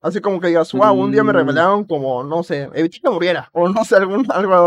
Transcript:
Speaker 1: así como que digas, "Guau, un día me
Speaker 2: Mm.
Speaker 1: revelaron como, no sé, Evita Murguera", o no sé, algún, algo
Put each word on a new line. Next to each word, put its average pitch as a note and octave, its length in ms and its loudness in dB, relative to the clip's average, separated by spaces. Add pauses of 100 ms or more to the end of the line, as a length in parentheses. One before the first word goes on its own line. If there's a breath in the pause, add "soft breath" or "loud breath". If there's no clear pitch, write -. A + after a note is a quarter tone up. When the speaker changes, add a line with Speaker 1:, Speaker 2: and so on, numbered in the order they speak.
Speaker 1:
así F3 180 -4
como F#3+ 200 -2
que F3+ 80 0
digas, E3 240 2
"Guau, G#3 240 4
un G3 160 -2
día G#3+ 120 2
me G#3+ 80 0
Speaker 2:
Mm. F#3 60 2
Speaker 1:
revelaron E3 460 0
como, C3+ 400 -6
no D#3+ 180 -4
sé, C#3+ 320 -8
Evita F3 360 -2
Murguera", F3 420 -2
o E3+ 160 0
no G#3+ 160 -2
sé, G#3+ 120 2
algún, G3 360 0
algo F#3+ 220 0 (120)